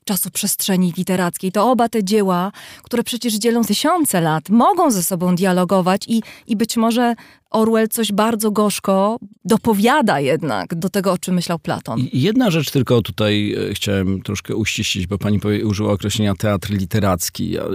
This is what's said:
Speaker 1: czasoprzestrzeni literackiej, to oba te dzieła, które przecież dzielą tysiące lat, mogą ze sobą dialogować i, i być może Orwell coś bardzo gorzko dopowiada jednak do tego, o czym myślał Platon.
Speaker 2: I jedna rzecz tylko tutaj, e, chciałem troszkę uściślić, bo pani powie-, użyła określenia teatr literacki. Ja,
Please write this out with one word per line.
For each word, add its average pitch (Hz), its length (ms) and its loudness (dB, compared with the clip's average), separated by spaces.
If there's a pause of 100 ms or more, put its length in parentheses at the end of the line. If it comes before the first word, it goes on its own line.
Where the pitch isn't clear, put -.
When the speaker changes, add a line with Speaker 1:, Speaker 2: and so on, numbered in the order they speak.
Speaker 1:
czasoprzestrzeni 185 920 -2
literackiej, 185 540 -2
to 214 200 2
oba 233 180 2
te 220 140 -2
dzieła, 190 480 0 (320)
które 233 200 -2
przecież 240 300 -4
dzielą 233 300 2
tysiące 294 580 0
lat, 156 280 0
mogą 311 420 4
ze 190 120 0
sobą 180 320 0
dialogować 185 720 2
i, 226 140 0 (260)
i 220 80 -2
być 220 220 -2
może 233 380 2 (340)
Orwell 220 380 2
coś 220 240 -2
bardzo 214 400 0
gorzko 202 680 0 (260)
dopowiada 220 720 2
jednak 135 560 -2
do 170 140 -4
tego, 196 220 0
o 180 60 0
czym 180 180 -4
myślał 170 240 -2
Platon. 131 400 -6
Speaker 2:
I 127 220 -2
jedna 220 300 2
rzecz 156 200 -2
tylko 127 300 2
tutaj, 104 540 0 (140)
e, 101 40 -4
chciałem 95 480 -2
troszkę 101 340 -6
uściślić, 104 520 -2
bo 98 100 -4
pani 104 220 0
powie-, 104 260 0
użyła 104 280 0
określenia 104 420 -2
teatr 101 360 -2
literacki. 95 800 -2
Ja, 87 120 -4 (120)